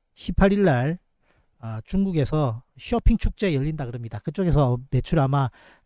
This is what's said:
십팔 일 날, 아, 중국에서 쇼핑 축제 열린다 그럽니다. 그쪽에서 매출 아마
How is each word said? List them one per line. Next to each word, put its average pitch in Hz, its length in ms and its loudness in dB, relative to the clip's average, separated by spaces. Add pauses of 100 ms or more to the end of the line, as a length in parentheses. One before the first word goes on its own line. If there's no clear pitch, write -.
(140)
십팔 190 400 2
일 202 100 2
날, 147 360 2 (600)
아, 113 260 -10
중국에서 156 760 -2 (160)
쇼핑 233 400 2
축제 - 380 -2
열린다 147 300 -4
그럽니다. 117 340 -10
그쪽에서 147 580 0 (140)
매출 139 280 0
아마 135 300 2 (360)